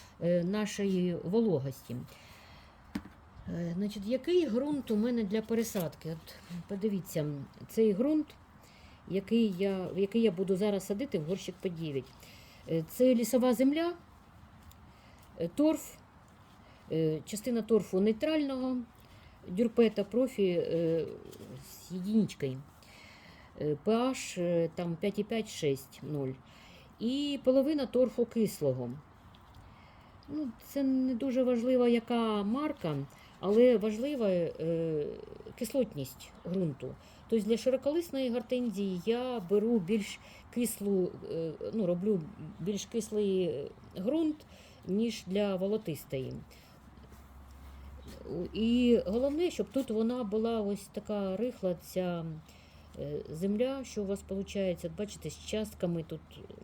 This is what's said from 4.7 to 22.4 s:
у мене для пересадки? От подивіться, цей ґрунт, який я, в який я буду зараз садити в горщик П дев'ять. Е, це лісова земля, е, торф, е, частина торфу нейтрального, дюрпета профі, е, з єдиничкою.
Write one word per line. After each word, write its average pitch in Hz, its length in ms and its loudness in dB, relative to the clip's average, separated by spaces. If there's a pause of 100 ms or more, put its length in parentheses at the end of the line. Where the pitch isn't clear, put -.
у 220 60 4
мене 233 280 2
для 208 180 0
пересадки? 202 840 -2
От - 100 -18 (340)
подивіться, 190 580 -2 (420)
цей 220 260 4
ґрунт, 294 320 2 (840)
який 196 500 2
я, 190 360 0
в 165 40 -2
який 202 240 2
я 220 80 6
буду 185 260 0
зараз 202 300 0
садити 208 320 -2
в 156 60 -2
горщик 180 360 -4
П 190 100 -4
дев'ять. 156 420 -4 (560)
Е, 160 200 0
це 254 260 6
лісова 240 400 4
земля, 294 380 4 (1500)
е, 170 100 -4
торф, 302 460 0 (960)
е, 156 340 2
частина 226 360 -4
торфу 202 380 2
нейтрального, 262 760 2 (720)
дюрпета 220 560 2
профі, 220 440 2
е, 165 580 2 (580)
з - 280 -16
єдиничкою. 180 720 0 (960)